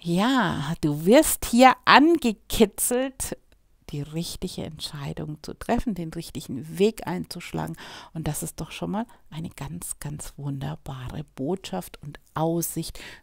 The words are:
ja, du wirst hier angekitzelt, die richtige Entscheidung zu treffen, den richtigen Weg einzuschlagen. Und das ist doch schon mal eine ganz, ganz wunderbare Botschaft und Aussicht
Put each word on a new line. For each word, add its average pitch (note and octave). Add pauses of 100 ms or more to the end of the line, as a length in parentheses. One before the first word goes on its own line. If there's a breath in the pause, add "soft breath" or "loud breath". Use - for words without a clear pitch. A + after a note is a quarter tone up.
ja, E3+
du D3+
wirst C4+
hier B3 (100)
angekitzelt, B3+ (540)
die D3
richtige E3
Entscheidung D3+
zu -
treffen, A#3
den E3
richtigen D#3+
Weg G#3+
einzuschlagen. E3 (380 loud breath)
Und D#3
das D3+
ist -
doch D#3+
schon E3+
mal G#3+ (240 soft breath)
eine D#3+
ganz, D3+
ganz -
wunderbare C#3 (100)
Botschaft F3+
und D3 (140)
Aussicht E3 (220 loud breath)